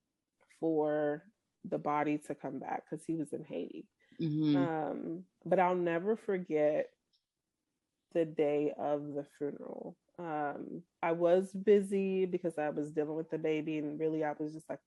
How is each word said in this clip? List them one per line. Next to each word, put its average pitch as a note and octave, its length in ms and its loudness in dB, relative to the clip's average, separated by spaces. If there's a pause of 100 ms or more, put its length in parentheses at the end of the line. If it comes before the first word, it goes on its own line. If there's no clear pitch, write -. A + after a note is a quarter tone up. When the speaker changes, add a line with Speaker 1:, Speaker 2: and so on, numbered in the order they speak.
(600)
Speaker 1:
for D3+ 640 2 (420)
the D3+ 120 -4
body D3 400 0
to D3 180 -8
come C3+ 240 -8
back - 300 -8
'cause D3+ 160 -8
he D#3+ 100 -4
was D3+ 180 -4
in D#3+ 100 -8
Haiti. - 440 -10 (320)
Speaker 2:
Mm-hmm. D3+ 440 4
Speaker 1:
Um, E3 640 -4 (180)
but F3+ 140 4
I'll F3+ 160 4
never F3 420 0
forget D#3 760 2 (1200)
the E3+ 120 2
day D3 520 2
of D3 360 -2
the D3 120 -4 (120)
funeral. - 600 -8 (220)
Um, D3+ 640 -6 (180)
I E3+ 120 2
was F3 380 4
busy G3 760 4
because F3 340 -2
I D3+ 100 0
was D3 220 -4
dealing D3+ 240 -2
with D#3+ 160 -6
the D#3+ 80 -4
baby, D#3 400 0
and D3 200 -6
really D#3+ 240 0
I D3 100 -2
was D3+ 200 -6
just D#3+ 160 -14
like, D3+ 180 -8